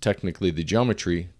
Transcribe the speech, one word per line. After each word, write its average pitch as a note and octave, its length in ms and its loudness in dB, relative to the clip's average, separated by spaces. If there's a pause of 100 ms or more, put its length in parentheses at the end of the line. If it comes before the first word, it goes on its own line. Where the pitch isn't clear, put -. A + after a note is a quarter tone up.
technically F#2+ 500 0
the D#2+ 140 -4
geometry. F2+ 640 0 (100)